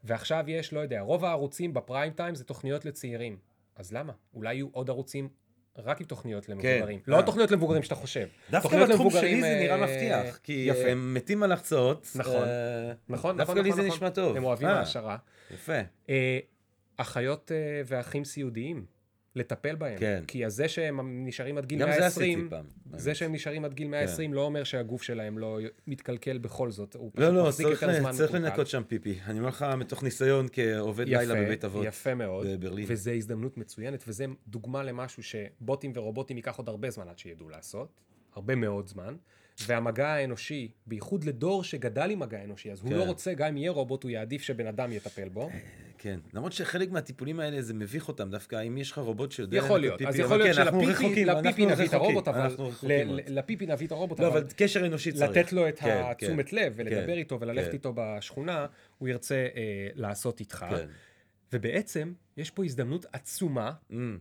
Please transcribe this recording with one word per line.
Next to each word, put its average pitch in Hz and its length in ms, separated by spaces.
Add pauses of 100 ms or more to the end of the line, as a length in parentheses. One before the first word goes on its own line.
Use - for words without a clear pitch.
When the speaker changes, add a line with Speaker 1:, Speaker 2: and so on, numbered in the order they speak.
Speaker 1:
ועכשיו 123 440
יש, 160 260
לא 151 60
יודע, 127 220
רוב 156 240
הערוצים 160 480
בפריים 139 400
טיים 170 220
זה 131 80
תוכניות 143 420
לצעירים, 120 520 (380)
אז 98 180
למה? 139 200 (200)
אולי 113 220
יהיו 135 160
עוד 127 180
ערוצים 135 400 (480)
רק 127 240
עם 160 60
תוכניות 107 380
Speaker 2:
כן. 107 60
Speaker 1:
למבוגרים. 104 560
לא 139 80
Speaker 2:
אה. 175 40
Speaker 1:
התוכניות 202 320
למבוגרים 160 320
שאתה 156 120
חושב. 127 320 (220)
Speaker 2:
דווקא 160 180
Speaker 1:
תוכניות 214 220
Speaker 2:
בתחום 190 160
Speaker 1:
למבוגרים, 175 260
Speaker 2:
שלי 233 100
זה 156 220
נראה 143 120
Speaker 1:
אה, 139 60 (400)
Speaker 2:
מבטיח, 123 160
כי 139 320
Speaker 1:
יפה. 127 220
Speaker 2:
הם 127 220
מתים 202 300
על 190 80
הרצאות. 151 640
Speaker 1:
נכון. 123 320
Speaker 2:
אה, 120 460 (160)
Speaker 1:
נכון, 165 280
Speaker 2:
דווקא 160 140
Speaker 1:
נכון, 196 120
Speaker 2:
לי 196 60
Speaker 1:
נכון, 190 120
Speaker 2:
זה 196 60
Speaker 1:
נכון. 165 100
Speaker 2:
נשמע 180 120
טוב. 175 280
Speaker 1:
הם 131 60
אוהבים 127 240
Speaker 2:
אה, 190 120
Speaker 1:
העשרה. 110 380 (340)
Speaker 2:
יפה. 127 280 (300)
Speaker 1:
אה, 131 300 (580)
אחיות, 131 540
אה, 151 340
ואחים 131 400
סיעודיים, 131 600 (500)
לטפל 139 400
בהם. 143 240
Speaker 2:
כן. 101 280
Speaker 1:
כי 117 220
זה 120 180
שהם 131 600
נשארים 131 300
עד 139 80
גיל 143 140
Speaker 2:
גם 143 120
זה 151 80
Speaker 1:
מאה 180 80
עשרים, 175 320
Speaker 2:
עשיתי 170 100
פעם, 160 160 (340)
Speaker 1:
זה 135 100
Speaker 2:
האמת. 151 80
Speaker 1:
שהם 165 160
נשארים 151 320
עד 143 80
גיל 147 140
Speaker 2:
כן. 143 40
Speaker 1:
מאה 147 100
עשרים 156 320
לא 139 80
אומר 147 220
שהגוף 123 400
שלהם 107 340
לא 110 200 (300)
מתקלקל 131 500
בכל 120 340
זאת, 101 240
הוא 120 200
Speaker 2:
לא, 127 100
Speaker 1:
פשוט 175 100
Speaker 2:
לא, 175 120
Speaker 1:
מחזיק 147 200
Speaker 2:
צריך 151 140
Speaker 1:
יותר 170 120
Speaker 2:
לנ-, 156 80
Speaker 1:
זמן 131 100
Speaker 2:
צריך 147 180
Speaker 1:
מקולקל. 165 200
Speaker 2:
לנקות 143 180
שם 127 200
פיפי. 101 400
אני 110 120
אומר 123 100
לך 143 160 (120)
מתוך 127 260
ניסיון 131 480
כעובד 110 560
Speaker 1:
יפה, 120 140
Speaker 2:
לילה 117 140 (100)
בבית 107 200
אבות 104 200
Speaker 1:
יפה 127 300
מאוד. 98 320
Speaker 2:
בברלין. 95 400
Speaker 1:
וזה 110 240
הזדמנות 117 460
מצוינת, 120 500
וזה 113 180 (220)
דוגמה 123 360
למשהו 123 400
שבוטים 123 720
ורובוטים 120 420
ייקח 117 200
עוד 120 120
הרבה 110 200
זמן 101 180
עד 87 120
שידעו 82 300
לעשות, - 520 (340)
הרבה 104 200
מאוד 104 320
זמן, 95 280 (520)
והמגע 117 400
האנושי, 135 640 (140)
בייחוד 113 380
לדור 151 400
שגדל 131 480
עם 202 80
מגע 107 240
אנושי, 104 280
אז 98 100
הוא 120 80
Speaker 2:
כן. 147 60
Speaker 1:
לא 180 80
רוצה, 180 300
גם 151 140
אם 151 100
יהיה 160 140
רובוט, 135 320
הוא 127 80
יעדיף 113 300
שבן 117 260
אדם 120 240
יטפל 101 380
בו. 113 200
Speaker 2:
אה, 127 100 (380)
כן, 98 220 (140)
למרות 151 200
שחלק 180 380
מהטיפולים 151 480
האלה 147 220
זה 113 120
מביך 110 340
אותם, 107 220
דווקא 101 380
אם 123 100
יש 139 140
לך - 60
רובוט 127 340
שיודע 101 260
Speaker 1:
יכול 139 220
Speaker 2:
לנקות - 20
Speaker 1:
להיות. 131 160
Speaker 2:
פיפי, 135 120
Speaker 1:
אז 135 60
Speaker 2:
אבל - 100
Speaker 1:
יכול 131 120
להיות 208 180
Speaker 2:
כן, 143 60
אנחנו 185 220
Speaker 1:
שלפיפי, 180 220
Speaker 2:
רחוקים, 202 220
Speaker 1:
לפיפי 175 360
Speaker 2:
אנחנו - 20
Speaker 1:
נביא 185 80
את 135 60 (140)
Speaker 2:
רחוקים, - 80
Speaker 1:
הרובוט, 196 260
אבל 127 140
Speaker 2:
אנחנו 131 260
רחוקים 123 220
Speaker 1:
ל-, 143 160
Speaker 2:
מאוד. 135 220
Speaker 1:
ל-, 139 120
לפיפי 196 260
נביא 156 220
את 160 40
הרובוט, 165 280
Speaker 2:
לא, 170 80
Speaker 1:
אבל 156 120
Speaker 2:
אבל 143 80 (100)
קשר 196 280
אנושי 160 260
צריך. 143 200
Speaker 1:
לתת 175 220
לו 175 160
את 147 100
Speaker 2:
כן, 110 260
Speaker 1:
התשומת 123 440
Speaker 2:
כן, 196 80
Speaker 1:
לב, 160 180
ולדבר 107 300
Speaker 2:
כן, - 120
Speaker 1:
איתו, 135 220
וללכת 120 280
Speaker 2:
כן. 165 60
Speaker 1:
איתו 131 220
בשכונה, 135 720 (320)
הוא 131 120
ירצה, 123 260 (200)
אה, 120 60 (340)
לעשות 117 440
איתך. - 300
Speaker 2:
כן. 85 160 (680)
Speaker 1:
ובעצם, 156 600 (240)
יש 156 140
פה 190 140
הזדמנות 135 480
עצומה 131 580 (200)
Speaker 2:
Mm. - 20 (280)